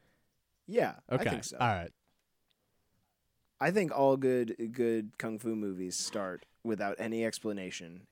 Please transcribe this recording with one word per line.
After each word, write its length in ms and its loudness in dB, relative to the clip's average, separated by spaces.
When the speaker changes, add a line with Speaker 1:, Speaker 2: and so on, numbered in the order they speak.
Speaker 1:
Yeah, 300 2
I 60 0
Speaker 2:
Okay. 140 2
Speaker 1:
think 140 -2
so. 160 -10
Speaker 2:
All 80 4
right. 240 0
Speaker 1:
I 100 4
think 260 2
all 200 6
good, 560 2
good 440 0
kung 220 -6
fu 160 -2
movies 400 -4
start 500 -6
without 340 -2
any 240 -2
explanation 880 -6